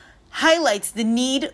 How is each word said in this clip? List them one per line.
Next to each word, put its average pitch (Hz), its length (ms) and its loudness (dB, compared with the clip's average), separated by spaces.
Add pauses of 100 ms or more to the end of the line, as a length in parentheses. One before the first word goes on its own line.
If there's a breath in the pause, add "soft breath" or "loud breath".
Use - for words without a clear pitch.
(300 soft breath)
highlights 294 600 0
the 220 140 -4
need 247 500 -2